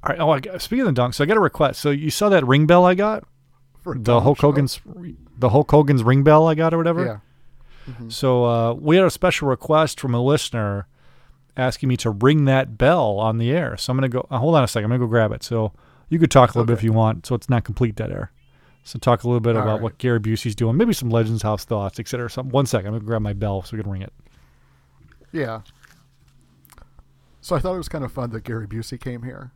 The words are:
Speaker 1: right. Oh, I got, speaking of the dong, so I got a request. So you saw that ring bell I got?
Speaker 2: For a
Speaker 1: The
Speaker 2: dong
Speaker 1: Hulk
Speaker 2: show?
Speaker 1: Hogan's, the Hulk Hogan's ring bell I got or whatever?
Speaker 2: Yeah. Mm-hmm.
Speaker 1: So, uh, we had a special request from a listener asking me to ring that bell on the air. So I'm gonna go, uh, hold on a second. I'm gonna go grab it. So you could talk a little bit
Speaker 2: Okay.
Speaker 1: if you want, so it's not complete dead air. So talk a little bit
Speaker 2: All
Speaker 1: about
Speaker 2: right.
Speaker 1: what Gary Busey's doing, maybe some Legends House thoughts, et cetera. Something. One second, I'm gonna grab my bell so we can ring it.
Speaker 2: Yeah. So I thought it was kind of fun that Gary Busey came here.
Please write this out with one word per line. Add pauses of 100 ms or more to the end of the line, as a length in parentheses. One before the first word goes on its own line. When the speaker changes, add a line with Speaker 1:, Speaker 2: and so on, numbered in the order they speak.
Speaker 1:
right.
Oh,
I
got,
speaking
of
the
dong,
so
I
got
a
request.
So
you
saw
that
ring
bell
I
got? (580)
Speaker 2:
For
a
Speaker 1:
The
Speaker 2:
dong
Speaker 1:
Hulk
Speaker 2:
show?
Speaker 1:
Hogan's, (560)
the
Hulk
Hogan's
ring
bell
I
got
or
whatever?
Speaker 2:
Yeah. (720)
Mm-hmm.
Speaker 1:
So,
uh,
we
had
a
special
request
from
a
listener (680)
asking
me
to
ring
that
bell
on
the
air.
So
I'm
gonna
go,
uh,
hold
on
a
second.
I'm
gonna
go
grab
it.
So (360)
you
could
talk
a
little
bit
Speaker 2:
Okay.
Speaker 1:
if
you
want,
so
it's
not
complete
dead
air. (520)
So
talk
a
little
bit
Speaker 2:
All
Speaker 1:
about
Speaker 2:
right.
Speaker 1:
what
Gary
Busey's
doing,
maybe
some
Legends
House
thoughts,
et
cetera.
Something.
One
second,
I'm
gonna
grab
my
bell
so
we
can
ring
it. (1160)
Speaker 2:
Yeah. (1800)
So
I
thought
it
was
kind
of
fun
that
Gary
Busey
came
here.